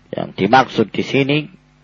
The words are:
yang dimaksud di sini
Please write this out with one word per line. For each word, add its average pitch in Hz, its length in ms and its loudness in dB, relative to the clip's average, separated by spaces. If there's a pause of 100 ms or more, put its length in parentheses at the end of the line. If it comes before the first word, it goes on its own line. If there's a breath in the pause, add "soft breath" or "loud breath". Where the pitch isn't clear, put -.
(100)
yang - 240 -8
dimaksud 113 560 2
di - 160 -6
sini 139 320 0 (460)